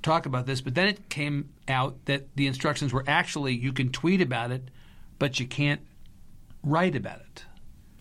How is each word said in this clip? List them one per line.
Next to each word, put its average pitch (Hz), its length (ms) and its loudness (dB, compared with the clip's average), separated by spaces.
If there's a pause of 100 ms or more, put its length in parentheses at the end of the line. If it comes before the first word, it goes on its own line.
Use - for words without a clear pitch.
talk 160 240 4
about 127 180 0
this," 131 160 -2
but 123 140 -2
then 185 120 4
it 202 220 -2
came 147 400 -2 (180)
out 131 280 2 (100)
that 139 300 -2
the 139 100 2
instructions 135 480 0
were 131 140 0
actually, 143 480 2
"You 127 180 -2
can 131 160 0
tweet 180 320 4
about 123 300 0
it, 131 180 -6 (480)
but 135 220 0
you 123 80 -4
can't 147 340 0 (800)
write 165 340 2
about 117 260 -8
it." - 220 -20 (580)